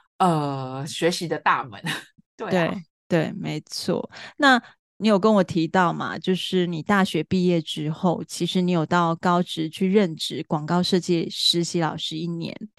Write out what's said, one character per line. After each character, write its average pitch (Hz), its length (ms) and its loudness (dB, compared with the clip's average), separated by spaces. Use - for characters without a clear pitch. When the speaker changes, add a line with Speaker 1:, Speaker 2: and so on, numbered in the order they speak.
Speaker 1:
呃， 139 680 0
学 165 240 0
习 180 160 -6
的 160 100 -4
大 147 280 0
门。 104 180 -14
<laughs> - 420 -10
对 226 100 -8
啊。 - 20 -6
Speaker 2:
对， 175 340 0
对， 160 260 0
没 156 280 -6
错。 - 480 -6
那 269 240 4
你 196 100 0
有 214 100 6
跟 220 160 4
我 202 100 6
提 165 240 0
到 180 240 2
嘛， 156 280 -6
就 185 160 0
是 180 320 0
你 165 160 -6
大 202 200 2
学 170 200 0
毕 185 240 0
业 175 120 4
之 156 300 -6
后， 170 360 0
其 - 200 -6
实 185 160 0
你 180 100 0
有 165 140 2
到 165 300 2
高 175 260 2
职 165 260 -4
去 185 240 -2
任 190 240 4
职 143 320 -8
广 151 160 -2
告 175 200 2
设 180 160 2
计 170 280 0
实 175 360 0
习 170 180 -2
老 156 160 -2
师 - 180 -8
一 165 120 -6
年， 170 280 -6